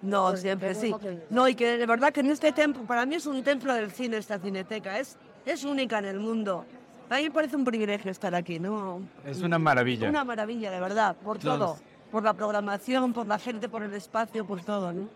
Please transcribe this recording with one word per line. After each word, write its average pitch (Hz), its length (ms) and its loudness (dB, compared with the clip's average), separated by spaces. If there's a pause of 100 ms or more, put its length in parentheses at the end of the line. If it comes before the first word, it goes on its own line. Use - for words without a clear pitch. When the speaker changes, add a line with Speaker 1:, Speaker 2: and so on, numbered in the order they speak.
Speaker 1:
No, 190 340 4
siempre, 190 380 -2
sí. 214 200 0 (340)
No, 247 180 6
y 262 80 6
que 240 220 2
de 240 100 2
verdad 233 240 6
que 294 100 0
en 269 100 4
este 302 220 4
templo, 294 320 4
para 240 200 0
mí 285 120 -2
es 311 100 -4
un 269 160 -4
templo 269 320 2
del 214 160 -2
cine 233 260 -4
esta 208 220 -4
cineteca, 190 600 -6
es, 262 200 -8 (260)
es 294 200 -2
única 269 340 0
en 202 80 -2
el 196 120 -4
mundo. 208 460 -2 (460)
A 240 60 2
mí 285 80 2
me 311 60 0
parece 302 260 0
un 277 100 2
privilegio 208 440 0
estar 185 240 -4
aquí, 175 240 -2
¿no? 190 440 -4 (240)
Speaker 2:
Es 139 160 -6
una 170 160 4
maravilla. 123 500 4
Speaker 1:
Una 294 160 2
maravilla, 220 460 -4
de 185 100 -4
verdad, 196 420 2
por 208 160 -4
Speaker 2:
Claro. 254 200 0
Speaker 1:
todo. 170 180 0 (340)
Por 214 140 -2
la 214 80 4
programación, 208 800 0
por 226 140 -4
la 208 120 0
gente, 226 300 -6
por 233 140 -8
el 202 100 -8
espacio, 220 540 -4
por 185 160 -6
todo, 196 320 -2
¿no? 196 220 -6